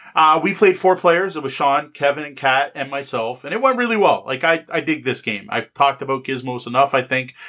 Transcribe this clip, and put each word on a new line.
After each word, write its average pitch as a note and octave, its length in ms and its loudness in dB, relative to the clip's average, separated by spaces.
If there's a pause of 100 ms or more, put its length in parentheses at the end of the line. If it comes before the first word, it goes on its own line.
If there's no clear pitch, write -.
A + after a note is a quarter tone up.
(160)
Uh, D#3 280 6
we F#3+ 120 0
played F#3 200 6
four F#3 200 4
players. F3+ 400 2
It D3+ 80 -8
was B2+ 100 -6
Sean, C#3+ 380 0
Kevin, D3 320 -2
and C#3+ 120 -14
Kat, C#3 380 0
and C#3 160 -8
myself, C3 560 -6
and D3 80 -8
it A3+ 80 -4
went C4 160 2
really A#3 180 0
well. E3 300 4
Like, C3+ 180 -6
I, E3 240 2
I E3 140 -4
dig D3 240 -4
this A#2+ 160 -2
game. G#2 280 -8
I've C#3+ 260 -6
talked C#3 260 0
about C3+ 220 -4
Gizmos B2+ 420 -8
enough, C3+ 300 0
I B2+ 80 0
think. B2+ 320 -6 (140)